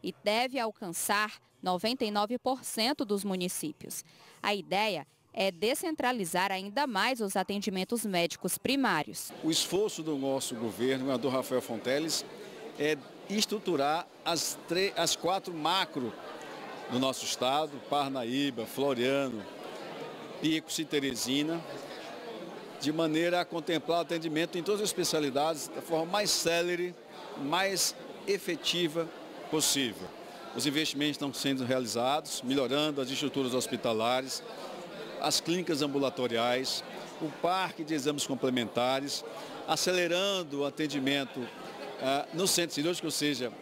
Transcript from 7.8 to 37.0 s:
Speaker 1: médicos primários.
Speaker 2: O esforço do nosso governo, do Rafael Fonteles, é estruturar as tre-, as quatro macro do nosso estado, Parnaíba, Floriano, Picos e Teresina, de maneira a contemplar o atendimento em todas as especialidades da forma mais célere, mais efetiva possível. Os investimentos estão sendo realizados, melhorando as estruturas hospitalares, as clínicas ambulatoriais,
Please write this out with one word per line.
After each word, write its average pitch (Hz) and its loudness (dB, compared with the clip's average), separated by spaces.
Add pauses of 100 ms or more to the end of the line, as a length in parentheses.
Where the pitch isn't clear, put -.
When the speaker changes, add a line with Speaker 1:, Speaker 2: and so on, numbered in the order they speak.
Speaker 1:
médicos 180 2
primários. 214 0 (120)
Speaker 2:
O 156 4
esforço 175 2
do 156 0
nosso 135 0
governo, 123 0
do 113 2
Rafael 127 2
Fonteles, 127 0 (540)
é 151 2 (320)
estruturar 175 0 (160)
as - -2
tre-, 185 2
as 165 2
quatro 190 0
macro 160 0 (800)
do 123 2
nosso 131 2
estado, 143 2 (180)
Parnaíba, 135 0
Floriano, 131 2 (960)
Picos 160 -2
e 165 -2
Teresina, 139 0 (1200)
de 143 0
maneira 165 4
a 170 0
contemplar 165 0
o - 2
atendimento 165 0
em 170 0
todas 196 0
as 208 0
especialidades 151 0
da - -8
forma 165 0
mais 202 2
célere, 175 2 (440)
mais 175 2 (320)
efetiva 170 0 (400)
possível. 123 2 (460)
Os 120 2
investimentos 147 2
estão 139 -2
sendo 135 0
realizados, 127 0
melhorando 139 2
as 127 -2
estruturas 131 0
hospitalares, 123 2 (800)
as - 2
clínicas 165 0
ambulatoriais, 127 2 (380)